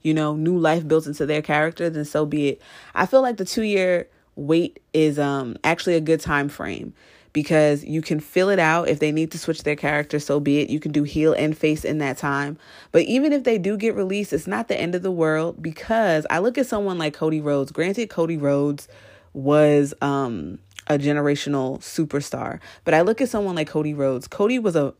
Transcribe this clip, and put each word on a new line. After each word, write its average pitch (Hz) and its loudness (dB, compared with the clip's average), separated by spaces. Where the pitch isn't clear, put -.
you 156 0
know, 151 0
new 165 0
life 160 2
built 160 2
into 147 -4
their 151 0
character, 160 0
then 151 -6
so 151 0
be 147 0
it. 135 -6
I - 2
feel 262 4
like 247 0
the 196 -4
two-year 185 0
wait 160 0
is, 156 4
um, 139 -2
actually 170 0
a 165 4
good 156 2
time 147 0
frame - -10
because 151 4
you 156 -4
can 156 -2
fill 180 0
it 196 4
out. 165 2
If 147 0
they 151 0
need 160 0
to 170 -10
switch - -4
their 147 -2
character, 147 -2
so 147 -2
be 143 2
it. - -2
You 151 -2
can 156 -4
do 147 2
heel 151 2
and 156 0
face 156 0
in 151 -2
that 139 -4
time. 143 -4
But - 6
even 277 2
if 269 0
they 233 2
do 190 -2
get 214 -2
released, 202 -4
it's 156 -2
not 202 -4
the - -2
end 175 -2
of 180 -2
the 190 -2
world 160 0
because 165 0
I 160 2
look 233 0
at 269 2
someone 202 -2
like 156 -2
Cody 156 -2
Rhodes. 143 -2
Granted, 196 -2
Cody 165 -2
Rhodes 143 0
was, 147 4
um, 120 -4
a 147 2
generational 143 -2
superstar, 139 -6
but 156 2
I 156 6
look 220 2
at 254 0
someone 202 -2
like 156 -4
Cody 151 -4
Rhodes. 135 -2
Cody 233 0
was 208 0
a 143 0